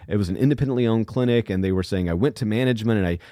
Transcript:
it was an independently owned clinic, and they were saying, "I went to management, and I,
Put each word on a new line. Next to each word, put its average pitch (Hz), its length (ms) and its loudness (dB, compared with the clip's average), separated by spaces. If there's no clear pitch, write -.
it 104 80 0
was 98 120 0
an 92 60 -4
independently 131 520 0
owned 113 200 0
clinic, 120 420 0
and 95 140 0
they 95 80 2
were 92 120 0
saying, 92 260 -2
"I 85 60 0
went 120 220 0
to - 80 -4
management, 113 520 0
and 95 100 0
I, 85 120 -2